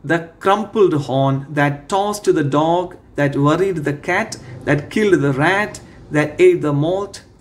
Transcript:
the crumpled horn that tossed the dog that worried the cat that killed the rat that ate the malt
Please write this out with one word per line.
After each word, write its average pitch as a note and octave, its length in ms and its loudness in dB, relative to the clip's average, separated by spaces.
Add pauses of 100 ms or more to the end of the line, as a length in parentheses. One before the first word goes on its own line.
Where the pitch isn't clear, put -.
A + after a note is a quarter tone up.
(120)
the E3+ 60 2
crumpled G3 760 0
horn C3+ 420 0 (180)
that C#3+ 200 0 (220)
tossed G3+ 420 0
the C#3+ 120 0
dog E3 360 0 (340)
that C#3 220 0
worried E3+ 380 2
the C#3+ 140 -2
cat F3+ 440 -4 (300)
that C#3+ 120 2
killed F#3+ 420 2
the C#3 120 0
rat F#3 460 0 (360)
that D3+ 140 0 (160)
ate E3+ 160 4
the D3 180 -2
malt F#3+ 320 -2 (300)